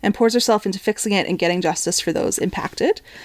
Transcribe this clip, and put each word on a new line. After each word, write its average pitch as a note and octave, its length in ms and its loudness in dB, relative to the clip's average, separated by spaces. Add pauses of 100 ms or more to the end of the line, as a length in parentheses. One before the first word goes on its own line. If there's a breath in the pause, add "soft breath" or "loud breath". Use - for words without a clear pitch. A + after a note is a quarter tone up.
and G3+ 120 2
pours A3+ 200 4
herself B3+ 320 2
into F#3+ 120 -4
fixing G#3+ 340 -2
it G3 140 2
and F3 120 0
getting F3 240 0
justice E3+ 380 -2
for E3+ 120 -2
those - 260 -2
impacted. - 600 -2 (240 loud breath)